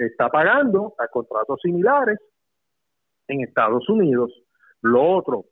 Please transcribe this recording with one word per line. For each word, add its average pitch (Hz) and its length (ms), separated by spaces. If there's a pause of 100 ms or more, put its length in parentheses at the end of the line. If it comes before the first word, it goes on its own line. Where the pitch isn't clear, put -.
está 120 280
pagando 208 680
a - 100
contratos 113 540
similares 208 560 (1080)
en 139 140
Estados 117 480
Unidos. 139 420 (520)
Lo 120 200
otro, 151 500